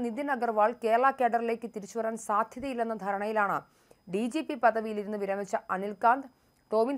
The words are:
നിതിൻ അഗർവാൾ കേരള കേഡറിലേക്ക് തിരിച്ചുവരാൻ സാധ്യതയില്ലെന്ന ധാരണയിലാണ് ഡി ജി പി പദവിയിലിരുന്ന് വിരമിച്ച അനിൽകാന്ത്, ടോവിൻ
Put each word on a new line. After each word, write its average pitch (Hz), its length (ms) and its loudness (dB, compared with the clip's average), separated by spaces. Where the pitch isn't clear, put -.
നിതിൻ 240 300 -4
അഗർവാൾ 220 360 2
കേരള 233 220 4
കേഡറിലേക്ക് 233 560 0
തിരിച്ചുവരാൻ 220 400 -6
സാധ്യതയില്ലെന്ന 233 800 -2
ധാരണയിലാണ് 202 540 0
ഡി 208 100 0
ജി 320 140 0
പി 302 160 -4
പദവിയിലിരുന്ന് 214 600 0
വിരമിച്ച 196 320 -4
അനിൽകാന്ത്, 226 520 2
ടോവിൻ 233 260 2